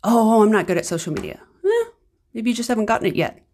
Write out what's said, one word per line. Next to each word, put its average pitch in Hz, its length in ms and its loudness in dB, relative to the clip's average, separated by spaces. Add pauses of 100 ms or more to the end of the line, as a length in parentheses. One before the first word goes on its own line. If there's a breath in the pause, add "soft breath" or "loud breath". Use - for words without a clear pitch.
"Oh, 226 380 4
I'm 208 100 6
not 185 140 0
good 180 100 0
at - 100 -4
social 165 280 -6
media." - 260 -10 (240)
Eh, 453 200 0 (500)
maybe 226 160 -4
you 233 60 0
just 240 120 -6
haven't 220 180 -2
gotten 226 200 -2
it 160 100 -2
yet. - 260 -6 (120)